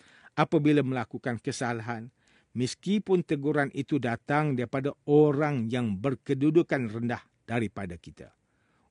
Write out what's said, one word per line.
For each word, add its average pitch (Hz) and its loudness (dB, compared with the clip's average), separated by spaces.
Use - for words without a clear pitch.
apabila 151 4
melakukan 123 -6
kesalahan, 117 -6
meskipun 185 0
teguran 143 0
itu 139 -2
datang 143 0
daripada 131 -4
orang 147 4
yang 120 -2
berkedudukan 135 0
rendah 117 -6
daripada 101 -4
kita. 76 -18